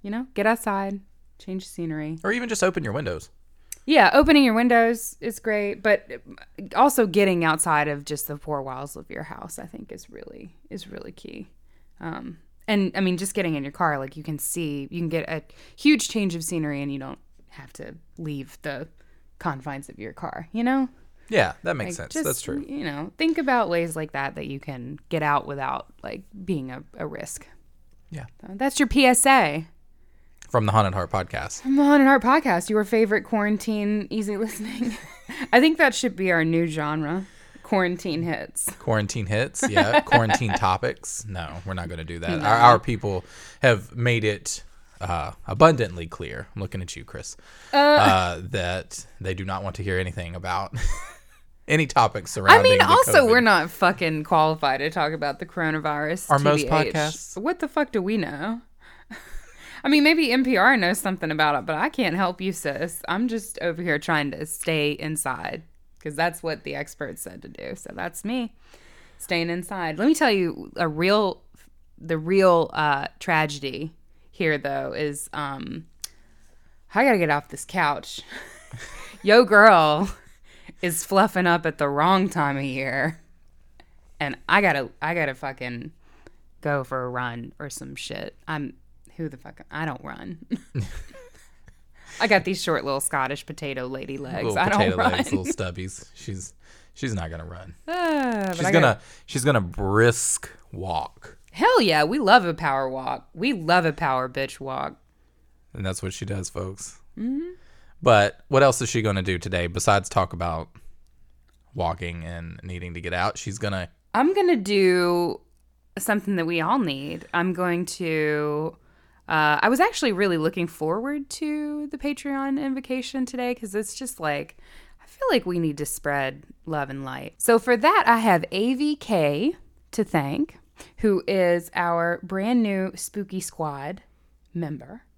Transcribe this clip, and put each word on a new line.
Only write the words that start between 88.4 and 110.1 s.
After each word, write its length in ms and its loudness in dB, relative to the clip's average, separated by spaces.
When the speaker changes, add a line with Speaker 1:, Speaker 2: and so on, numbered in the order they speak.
Speaker 1:
I'm, 260 -6
who 140 -6
the 80 -16
fuck, 240 -20
I 140 -6
don't 180 -8
run. 420 -14
<laughs> 1500 -14
I 80 0
got 180 4
these 160 -4
short 220 -2
little 160 -4
Scottish 460 -4
potato 420 -10
lady 300 -10
legs. 260 -6
Speaker 2:
Little 160 0
Speaker 1:
I 100 2
don't 100 2
Speaker 2:
potato 180 2
Speaker 1:
run. 160 2
Speaker 2:
legs, 180 -2
little 140 -2
stubbies. 680 -8
She's, 400 -12
she's 200 -6
not 160 -6
gonna 160 -12
run. 300 -16
Speaker 1:
Uh, 600 0
but 100 -4
Speaker 2:
She's 80 0
Speaker 1:
I 60 2
Speaker 2:
gonna, 160 6
Speaker 1:
gotta 120 2
Speaker 2:
she's 200 -4
gonna 160 4
brisk 880 2
walk. 640 -8
Speaker 1:
Hell 300 4
yeah, 220 4
we 160 0
love 260 6
a 80 -2
power 360 -2
walk. 440 -8
We 200 -2
love 320 2
a 80 2
power 340 0
bitch 320 -6
walk. 380 -8
Speaker 2:
And 120 -8
that's 180 -6
what 100 -6
she 120 -10
does, 240 -6
folks. 500 -12
Speaker 1:
Mm-hmm. 340 -6
Speaker 2:
But 440 6
what 120 4
else 220 4
is 60 -4
she 120 -2
gonna 220 0
do 160 -2
today 260 -4
besides 440 0
talk 220 0